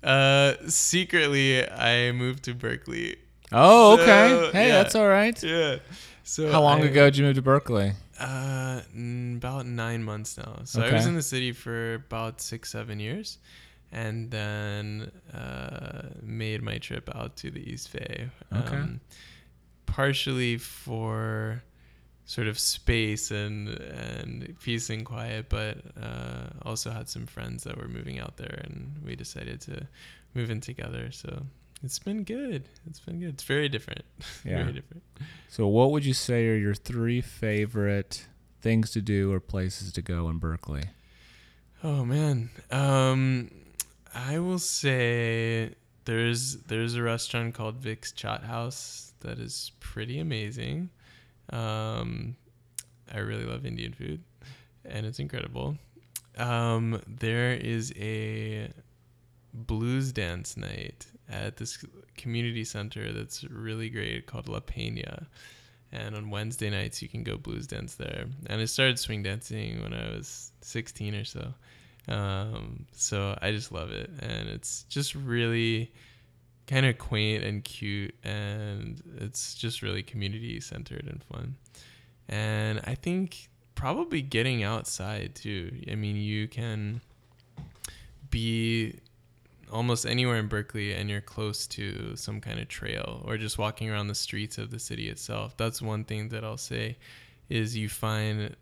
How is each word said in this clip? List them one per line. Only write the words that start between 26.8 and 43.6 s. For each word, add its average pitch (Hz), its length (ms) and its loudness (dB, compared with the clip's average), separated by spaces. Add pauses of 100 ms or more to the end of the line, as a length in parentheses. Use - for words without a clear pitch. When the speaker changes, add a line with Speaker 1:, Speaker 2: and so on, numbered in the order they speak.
Speaker 1:
had 113 160 -8
some 117 200 -10
friends - 380 -10
that - 120 -10
were - 100 -10
moving 58 320 -10
out - 200 -12
there, - 260 -12
and - 400 -12
we 60 100 -8
decided - 460 -12
to - 260 -12 (460)
move 117 180 -4
in 110 80 -4
together. 120 540 -10
So - 300 -12 (400)
it's 135 160 -8
been 208 260 -6
good. 220 420 -6 (200)
It's 160 140 -16
been 170 200 -10
good. 175 80 -6
It's 139 140 -10
very 147 260 0
different. - 380 -8 (180)
<laughs> - 180 -16
Speaker 2:
Yeah. 87 200 -2
Speaker 1:
Very - 100 0
different. - 300 -12 (480)
Speaker 2:
So 110 160 2
what 117 240 8
would 147 160 2
you 131 80 2
say 117 340 2
are 110 80 4
your 104 180 2
three 120 460 0
favorite 104 1080 0 (360)
things 113 300 4
to 110 100 0
do 98 280 4
or 95 80 2
places 92 540 -4
to - 80 -4
go 85 300 -2
in 82 80 -2
Berkeley? 78 460 -4 (960)
Speaker 1:
Oh, 143 240 0
man. 135 420 2 (220)
Um, 131 800 4 (640)